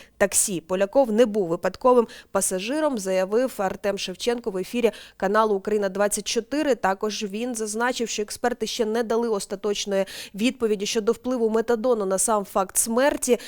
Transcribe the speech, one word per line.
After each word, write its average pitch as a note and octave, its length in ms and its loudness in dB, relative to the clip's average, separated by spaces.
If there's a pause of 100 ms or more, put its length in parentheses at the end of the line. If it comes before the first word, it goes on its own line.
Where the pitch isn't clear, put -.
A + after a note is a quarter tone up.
(180)
таксі. F#3+ 440 0
Поляков G3 500 2
не A3+ 140 6
був G3+ 220 -2
випадковим A3+ 600 2 (240)
пасажиром, A#3 640 0
заявив F#3+ 600 0
Артем G3 400 -2
Шевченко A#3 540 -4
в F#3+ 60 -4
ефірі A3+ 340 0 (260)
каналу G#3 380 2
«Україна G3+ 340 0
двадцять G3+ 380 -2
чотири». C#4 480 0
Також G3+ 480 -2
він A3 320 -6
зазначив, A3 540 -2
що - 120 -6
експерти A3+ 460 -4
ще - 180 -2
не A3+ 180 0
дали A#3 260 0
остаточної G3+ 760 -2 (300)
відповіді G#3+ 500 0
щодо A3 260 0
впливу A3+ 380 0
метадону A3+ 560 2
на F#3+ 120 0
сам G#3 280 0
факт F#3+ 320 -2
смерті, B3 720 2